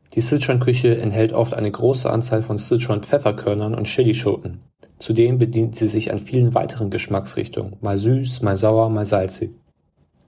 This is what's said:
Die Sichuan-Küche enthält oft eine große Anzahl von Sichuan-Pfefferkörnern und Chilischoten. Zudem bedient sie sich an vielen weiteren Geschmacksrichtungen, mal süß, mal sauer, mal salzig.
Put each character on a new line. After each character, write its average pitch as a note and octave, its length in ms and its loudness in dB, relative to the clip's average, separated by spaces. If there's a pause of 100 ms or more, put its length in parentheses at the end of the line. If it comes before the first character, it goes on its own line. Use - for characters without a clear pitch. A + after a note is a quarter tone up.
(140)
Die A#2+ 80 4
Sichuan-Küche B2 760 2
enthält A2 360 0
oft B2+ 180 2
eine G#2+ 180 -2
große B2+ 400 0
Anzahl A2+ 300 0
von G#2+ 160 -4
Sichuan-Pfefferkörnern G#2+ 1200 -2
und G#2 120 -4
Chilischoten. G#2 760 0 (380)
Zudem A#2+ 400 2
bedient A2+ 380 0
sie A2 120 0
sich A2 240 -2
an G#2 60 -2
vielen B2 360 2
weiteren G#2+ 360 -2
Geschmacksrichtungen, - 880 -6
mal G2+ 180 -2
süß, B2 440 0
mal G2 140 2
sauer, A2 320 4
mal G#2+ 180 -2
salzig. G2 480 -2 (720)